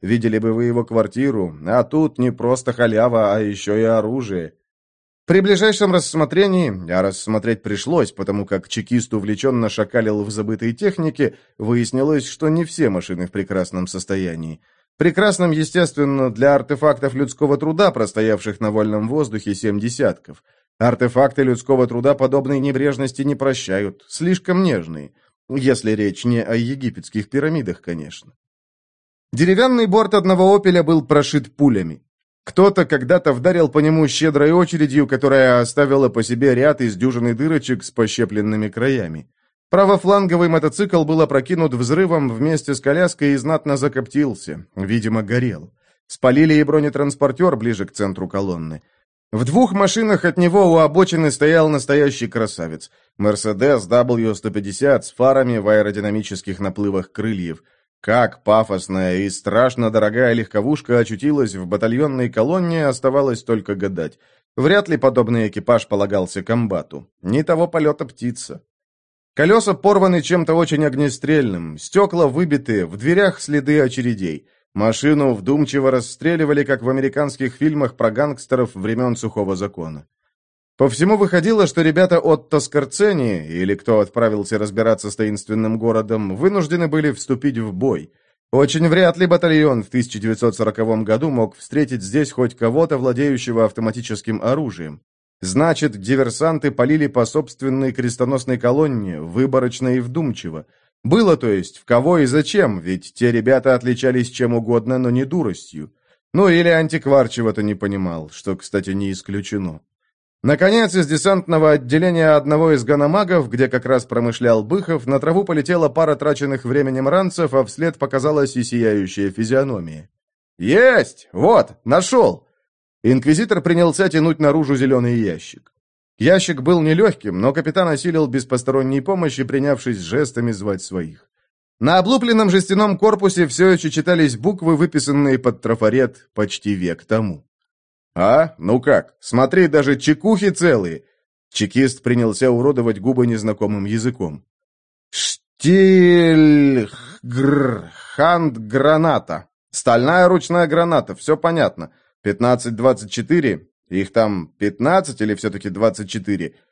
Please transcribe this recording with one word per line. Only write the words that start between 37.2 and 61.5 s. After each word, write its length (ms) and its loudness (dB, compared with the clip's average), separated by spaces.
дырочек 480 -2
с 80 -16
пощепленными 800 -2
краями. 600 -4
Правофланговый 800 2
мотоцикл 560 0
был 180 2
опрокинут 500 0
взрывом 560 0
вместе 460 -2
с 60 -6
коляской 520 0
и 40 2
знатно 420 -2
закоптился, 880 -4
видимо, 460 -2
горел. 500 -4
Спалили 480 4
и 80 4
бронетранспортер 920 0
ближе 300 -4
к 60 -20
центру 360 -4
колонны. 540 -6
В 120 -2
двух 280 2
машинах 520 0
от 140 0
него 340 4
у 60 6
обочины 540 2
стоял 360 4
настоящий 600 0
красавец. 640 -6
Mercedes 720 0
W 460 0
сто 160 -8
пятьдесят 540 -2
с 60 -16
фарами 480 2
в 100 -2
аэродинамических 920 -2
наплывах 500 -4
крыльев. 540 -6
Как 440 0
пафосная 720 0
и 140 -2
страшно 600 0
дорогая 420 2
легковушка 680 0
очутилась 560 -2